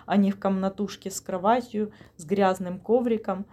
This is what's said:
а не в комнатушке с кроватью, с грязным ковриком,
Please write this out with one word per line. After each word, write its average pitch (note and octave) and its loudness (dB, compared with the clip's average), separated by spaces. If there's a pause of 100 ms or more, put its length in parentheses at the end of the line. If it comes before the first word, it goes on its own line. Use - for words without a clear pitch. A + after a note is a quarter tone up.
а G3 2
не G3 4
в G3 -6
комнатушке G3 -2
с - -12
кроватью, G#3+ 0 (240)
с E3 -16
грязным F#3+ 0
ковриком, G#3+ 0